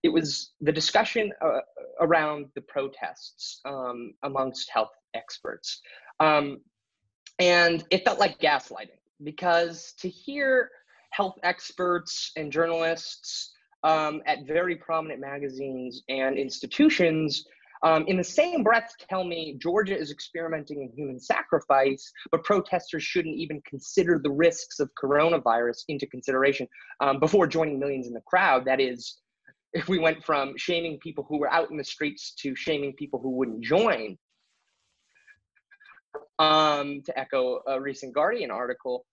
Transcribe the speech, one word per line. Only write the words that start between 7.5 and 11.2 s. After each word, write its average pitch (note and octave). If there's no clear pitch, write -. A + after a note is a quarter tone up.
it F#3
felt G#3
like G3+
gaslighting, C3
because E3+
to F#3
hear C4+
health G3